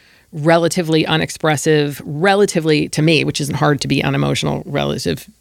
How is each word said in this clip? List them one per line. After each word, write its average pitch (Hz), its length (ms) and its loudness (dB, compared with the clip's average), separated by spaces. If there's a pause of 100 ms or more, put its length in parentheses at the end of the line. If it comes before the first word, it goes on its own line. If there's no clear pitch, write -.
(320)
relatively 165 760 2
unexpressive, 156 1000 0
relatively 160 840 2
to 151 120 -2
me, 156 220 4
which 147 160 -4
isn't 147 160 -4
hard 147 240 0
to - 80 -4
be 143 160 0
unemotional 143 600 -2
relative 143 640 -4 (120)